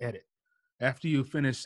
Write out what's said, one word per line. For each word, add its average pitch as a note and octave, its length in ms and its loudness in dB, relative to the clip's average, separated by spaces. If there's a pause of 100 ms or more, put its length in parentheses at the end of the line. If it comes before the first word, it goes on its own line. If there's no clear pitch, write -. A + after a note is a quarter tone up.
edit, A#2+ 260 -8 (540)
after C3 280 0
you C#3 140 4
finish C3+ 440 0